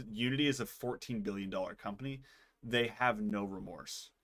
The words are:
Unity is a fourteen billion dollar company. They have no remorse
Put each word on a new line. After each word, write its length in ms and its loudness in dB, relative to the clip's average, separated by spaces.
Unity 360 4
is 120 4
a 60 0
fourteen 560 -4
billion 280 -2
dollar 260 -2
company. 460 -6
They 240 4
have 340 4
no 240 2
remorse 640 -8